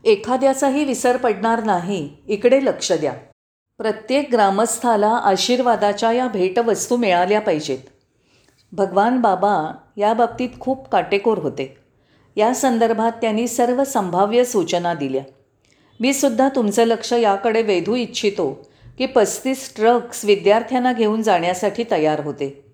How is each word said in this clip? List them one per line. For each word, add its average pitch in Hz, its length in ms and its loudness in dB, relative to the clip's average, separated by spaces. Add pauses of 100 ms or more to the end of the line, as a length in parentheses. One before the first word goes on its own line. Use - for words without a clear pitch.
एखाद्याचाही 262 800 2
विसर 254 340 0
पडणार 226 460 0
नाही, 180 520 -2 (120)
इकडे 247 380 2
लक्ष - 260 -2
द्या. 151 220 -2 (640)
प्रत्येक 226 540 -4
ग्रामस्थाला 214 800 2
आशीर्वादाच्या 214 1000 2
या 254 160 0
भेटवस्तू 208 720 0
मिळाल्या 196 440 2
पाहिजेत." 151 360 -2 (960)
भगवान 202 500 2
बाबा 185 540 0 (220)
या 208 160 2
बाबतीत 233 360 -2 (100)
खूप 262 300 -6
काटेकोर 202 480 0
होते. 139 400 -8 (580)
या 214 180 2
संदर्भात 233 580 0
त्यांनी 226 360 -2
सर्व 240 360 0
संभाव्य 208 600 0
सूचना 175 500 -2
दिल्या. 135 300 -4 (760)
मी 262 140 0
सुद्धा 269 420 2
तुमचं 226 280 2
लक्ष 226 300 0
याकडे 226 480 2
वेधू 202 340 0
इच्छितो 202 760 -4 (280)
की 254 80 -2
पस्तीस 262 680 -2
ट्रक्स 233 500 0
विद्यार्थ्यांना 226 680 2
घेऊन 220 280 0
जाण्यासाठी 180 680 0
तयार 156 280 0
होते. 139 440 -8 (100)